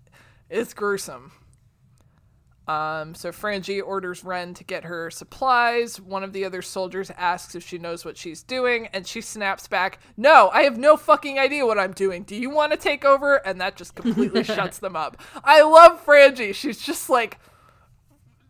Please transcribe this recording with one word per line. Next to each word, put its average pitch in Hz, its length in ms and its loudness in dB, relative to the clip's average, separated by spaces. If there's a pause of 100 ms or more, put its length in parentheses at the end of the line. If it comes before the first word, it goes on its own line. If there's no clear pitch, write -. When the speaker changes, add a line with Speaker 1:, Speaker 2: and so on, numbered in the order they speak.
(480)
Speaker 1:
it's 214 240 -8
gruesome. 165 600 -8 (1400)
Um, 156 480 -8
so 170 160 -12
Frangie 196 520 -8
orders 185 380 -10
Ren 180 320 -10
to - 80 -20
get 175 220 -12
her 165 260 -12
supplies. 240 920 -2
One 190 220 -10
of 196 100 -12
the 196 120 -8
other 185 180 -10
soldiers 185 480 -10
asks 175 460 -6
if 175 100 -16
she 180 120 -14
knows 170 260 -12
what 160 120 -14
she's 160 280 -16
doing, 247 480 -4
and 190 120 -10
she - 180 -12
snaps 196 440 -8
back, 185 320 -4 (180)
"No, 240 340 6
I 262 120 2
have 262 160 0
no 302 180 4
fucking 285 400 0
idea 269 300 -2
what 214 140 0
I'm 190 120 -4
doing. 190 300 -6
Do 208 140 -16
you 247 120 -8
want 302 220 -2
to 302 80 -2
take 285 260 -4
over?" 277 400 2
And 190 160 -8
that 190 160 -6
just - 200 -20
completely 226 480 -2
Speaker 2:
<laughs> - 0 -
Speaker 1:
shuts 202 340 -6
them 190 160 -10
up. 156 220 -8 (260)
I 302 200 6
love 330 440 10
Frangie. 277 480 6
She's - 260 -8
just, - 300 -10
like, 240 300 -2 (1080)